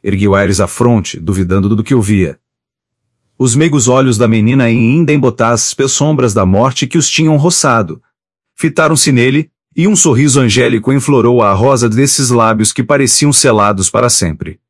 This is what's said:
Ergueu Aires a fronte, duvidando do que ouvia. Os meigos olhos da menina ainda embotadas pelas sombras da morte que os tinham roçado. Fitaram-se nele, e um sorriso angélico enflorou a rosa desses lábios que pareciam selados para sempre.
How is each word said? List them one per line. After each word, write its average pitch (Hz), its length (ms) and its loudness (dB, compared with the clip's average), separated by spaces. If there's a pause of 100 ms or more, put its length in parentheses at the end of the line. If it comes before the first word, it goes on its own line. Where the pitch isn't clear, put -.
Ergueu 98 300 0
Aires 98 280 0
a 98 60 0
fronte, 117 520 -2
duvidando 95 560 -2
do 107 80 -2
que - 100 -2
ouvia. 98 460 0 (960)
Os 127 160 0
meigos 147 340 0
olhos 127 300 2
da 117 100 2
menina 113 380 2
ainda 123 460 0
embotadas 117 640 -2
pelas 135 180 -2
sombras 135 420 0
da 101 120 0
morte 120 420 0
que 175 100 -4
os 147 120 0
tinham 156 280 0
roçado. 123 640 -2 (540)
Fitaram-se 156 560 0
nele, 135 400 0 (240)
e 170 120 0
um 214 80 2
sorriso 139 440 2
angélico 120 540 0
enflorou 123 480 2
a 104 120 2
rosa 120 360 2
desses 131 400 0
lábios 113 420 0
que - 120 -4
pareciam 139 500 0
selados 104 560 0
para 120 200 0
sempre. 76 500 -6 (100)